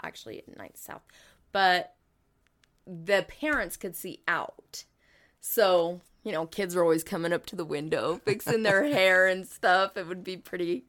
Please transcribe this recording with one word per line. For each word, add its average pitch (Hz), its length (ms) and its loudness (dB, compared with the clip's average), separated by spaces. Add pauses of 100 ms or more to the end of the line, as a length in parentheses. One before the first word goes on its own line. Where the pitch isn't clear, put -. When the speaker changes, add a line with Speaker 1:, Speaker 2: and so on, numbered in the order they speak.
Speaker 1:
actually, - 360 -14
at - 180 -20
Ninth - 200 -18
South, - 260 -16 (480)
but 185 440 2 (920)
the 180 420 0
parents 269 500 -4
could 185 180 -10
see - 320 -12
out. - 560 -6 (560)
So, 180 640 2 (220)
you 214 80 -8
know, 160 140 -2
kids 180 300 -4
are 175 80 4
always 165 200 4
coming 170 300 -2
up 165 140 -2
to - 80 -14
the 175 100 -6
window, 147 600 -2
fixing 220 380 0
their 196 200 4
Speaker 2:
<laughs> 196 80 0
Speaker 1:
hair 185 360 6
and 185 200 -2
stuff. 190 500 0
It 180 100 -8
would 180 160 -10
be 185 140 -10
pretty 175 520 -6